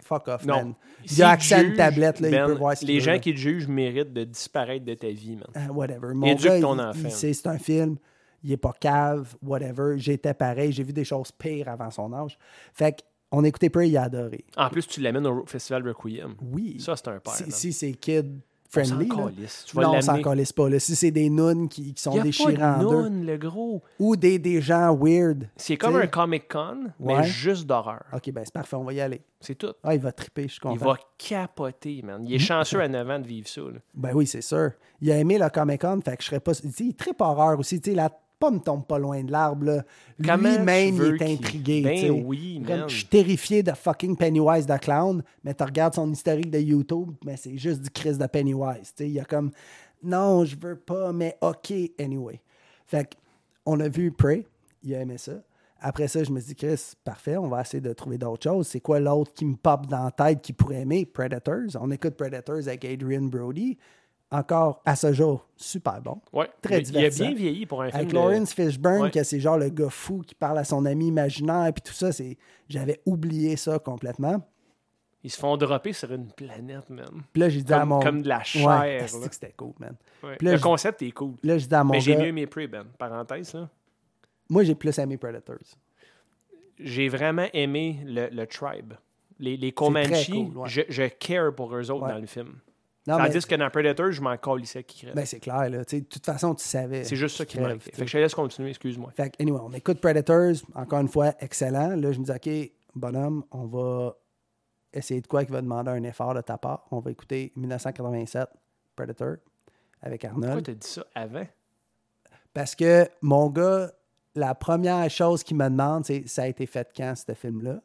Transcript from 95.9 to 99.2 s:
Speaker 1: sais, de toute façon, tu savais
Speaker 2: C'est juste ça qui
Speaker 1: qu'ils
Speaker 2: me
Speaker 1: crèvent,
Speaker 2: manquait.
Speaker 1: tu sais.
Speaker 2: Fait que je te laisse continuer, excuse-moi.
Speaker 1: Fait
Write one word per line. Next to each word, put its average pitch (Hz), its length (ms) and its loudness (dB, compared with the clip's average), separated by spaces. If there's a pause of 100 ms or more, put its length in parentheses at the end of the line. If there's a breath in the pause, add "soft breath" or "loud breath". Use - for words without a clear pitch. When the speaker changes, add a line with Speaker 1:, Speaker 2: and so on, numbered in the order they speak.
Speaker 1:
sais, 143 60 -4
de 139 40 -14
toute - 180 -16
façon, 160 300 -2
tu - 100 -8
savais 131 400 -4
Speaker 2:
C'est 123 120 -4
juste 147 200 -4
ça 160 100 -6
qui - 60 -16
Speaker 1:
qu'ils 127 80 -6
Speaker 2:
me 123 60 0
Speaker 1:
crèvent, 117 120 -4
Speaker 2:
manquait. - 120 -18
Speaker 1:
tu - 60 -20
sais. - 0 -
Speaker 2:
Fait 131 80 -6
que 120 60 -6
je - 20 -6
te 147 60 0
laisse 156 160 4
continuer, 135 360 -4
excuse-moi. 127 460 -10
Speaker 1:
Fait 139 140 -4